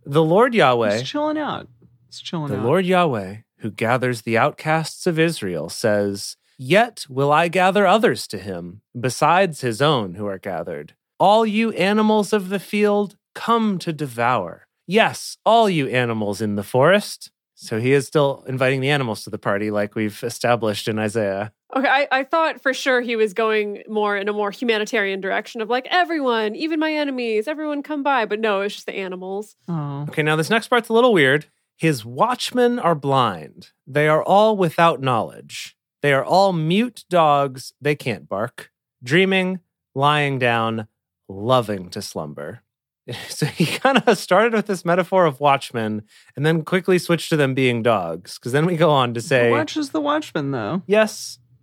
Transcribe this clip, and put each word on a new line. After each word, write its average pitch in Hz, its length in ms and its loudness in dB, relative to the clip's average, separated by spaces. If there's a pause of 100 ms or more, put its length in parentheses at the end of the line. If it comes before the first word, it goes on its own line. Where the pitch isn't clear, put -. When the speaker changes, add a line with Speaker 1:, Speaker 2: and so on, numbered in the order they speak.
Speaker 1:
The 147 180 2
Lord 220 320 4
Yahweh, 120 440 4
Speaker 2:
He's 135 100 -6
chilling 302 280 -2
out. 277 300 -8 (400)
He's - 120 -20
chilling 151 320 -6
Speaker 1:
the 135 60 -4
Speaker 2:
out. 110 80 -2
Speaker 1:
Lord 170 220 2
Yahweh, 131 480 0 (240)
who 113 100 -6
gathers 120 540 -2
the 113 160 0
outcasts 156 680 -2
of 165 140 0
Israel, 95 500 -2
says, 101 680 -2 (220)
"Yet 202 500 0
will 139 240 0
I 165 180 4
gather 185 360 2
others 185 440 2
to 101 100 -8
him, 90 420 -10 (180)
besides 156 640 0
his 117 220 -2
own 113 320 0
who 104 100 -8
are 98 140 -6
gathered. 82 560 -8 (240)
All 208 260 4
you 220 280 0
animals 214 580 2
of 202 180 0
the 196 100 -4
field, 208 580 0 (180)
come 220 440 0
to 170 120 -6
devour. 120 760 -2 (200)
Yes, 180 580 0
all 220 240 6
you 151 180 0
animals 110 540 -2
in 104 140 -2
the 101 80 -2
forest." 165 680 0 (320)
So - 200 -6
he 127 100 2
is 139 160 2
still 139 400 0
inviting 131 320 0
the 131 100 -2
animals 131 360 -2
to - 40 -18
the 104 80 -6
party, 107 320 -2
like 104 240 -2
we've 107 300 -4
established 113 640 -2
in 110 100 -2
Isaiah. 104 540 -2 (240)
Speaker 3:
Okay, 262 140 0
I, 277 200 2
I 262 140 0
thought 302 400 -2
for 269 100 0
sure 254 280 0
he 233 160 -2
was 220 160 0
going 214 560 -2
more 208 260 0
in 202 140 -4
a 208 40 0
more 208 160 -2
humanitarian 208 720 -2
direction 196 400 -4
of, 214 100 -4
like, 254 220 -2
"Everyone, 262 640 0
even 320 240 -4
my 311 140 0
enemies, 254 560 -2
everyone 294 340 -4
come 294 180 -6
by." 269 240 2
But 214 140 -2
no, 208 220 0
it's 202 140 -4
just - 120 -16
the - 80 -8
animals. 190 600 -8 (100)
Speaker 2:
Oh. 147 400 -6
Speaker 1:
Okay, 156 160 -2
now 151 140 2
this 160 120 0
next 220 200 0
part's 233 180 0
a 226 60 -2
little 240 180 6
weird. 151 360 4 (280)
"His 143 300 0
watchmen 240 720 0
are 170 160 2
blind. 117 760 -2 (140)
They 147 220 0
are 151 160 4
all 214 320 6
without 165 460 2
knowledge. 104 720 -4 (260)
They 143 120 2
are 135 100 2
all 185 300 4
mute 180 560 -2
dogs. 143 720 2
They 143 140 0
can't 104 340 -6
bark. 104 420 -6 (320)
Dreaming, 185 560 0 (340)
lying 139 460 0
down, 113 480 0 (400)
loving 101 600 -2
to 104 120 -12
slumber." 78 600 -10 (460)
<laughs> 120 60 -10 (140)
So - 200 -4
he - 180 -2
kinda 247 500 2
started 220 380 2
with 208 140 0
this 190 180 -6
metaphor 180 400 2
of 139 140 0
watchmen 117 640 0 (320)
and 139 100 -2
then 160 180 2
quickly 185 360 0
switched 170 300 -2
to 160 80 2
them 135 180 2
being 123 260 2
dogs. 92 560 0
'Cause 120 140 -10
then 151 160 2
we 180 80 -2
go 160 160 4
on 123 240 2
to 117 60 -6
say, 120 260 2
Speaker 2:
Who 117 60 4
watches 302 360 -2
the 311 120 -4
watchmen, 285 500 -4
though? 127 340 -4
Speaker 1:
"Yes, 214 540 0 (240)